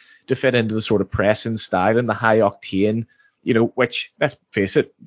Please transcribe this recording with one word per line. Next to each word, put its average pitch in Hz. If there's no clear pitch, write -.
to 131
fit 127
into 113
the 107
sort 104
of 98
pressing 107
style 101
and 123
the 107
high 110
octane, 107
you 117
know, 113
which, -
let's 147
face -
it, -